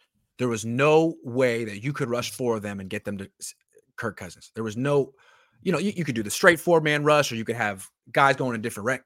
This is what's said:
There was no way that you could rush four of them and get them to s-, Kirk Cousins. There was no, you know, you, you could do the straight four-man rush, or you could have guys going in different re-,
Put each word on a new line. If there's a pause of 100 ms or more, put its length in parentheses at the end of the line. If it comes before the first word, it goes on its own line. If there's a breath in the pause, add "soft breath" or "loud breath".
(380)
There
was
no
way
that
you
could
rush
four
of
them
and
get
them
to (100)
s-, (420)
Kirk
Cousins.
There
was
no, (500 soft breath)
you
know,
you,
you
could
do
the
straight
four-man
rush,
or
you
could
have (240)
guys
going
in
different
re-,